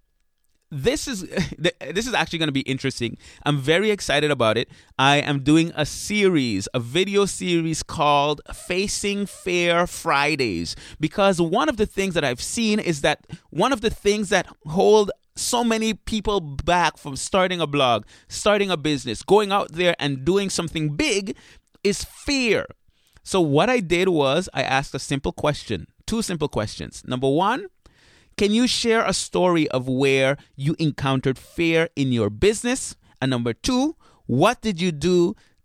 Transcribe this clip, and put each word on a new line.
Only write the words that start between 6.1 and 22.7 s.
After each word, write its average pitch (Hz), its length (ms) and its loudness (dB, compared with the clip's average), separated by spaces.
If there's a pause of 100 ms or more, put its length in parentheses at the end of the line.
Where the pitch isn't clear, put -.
a 131 40 0
video 190 460 0
series 165 560 -2
called 147 600 2 (120)
Facing 202 720 -4
Fair 175 640 0
Fridays, 139 880 -2 (240)
because 180 420 2
one 202 280 2
of 254 80 -2
the 202 100 0
things 196 260 -4
that 156 100 0
I've 127 180 -2
seen 214 380 0
is 151 220 -2
that 156 240 -2 (240)
one 226 240 0
of 220 80 -4
the 220 80 0
things 202 400 -2
that 185 160 2 (220)
hold 202 420 4 (260)
so - 280 -2
many 220 320 0
people 208 440 -4
back 156 580 0
from 139 180 -12
starting 185 440 0
a 160 80 -2
blog, 131 380 2 (220)
starting 202 420 0
a 180 80 0
business, 135 460 -4
going 202 280 2
out 196 200 -2
there 170 260 0
and 139 260 -4
doing 190 280 0
something 156 440 -4
big 202 400 -2 (480)
is 196 200 -2
fear. 240 640 -2 (560)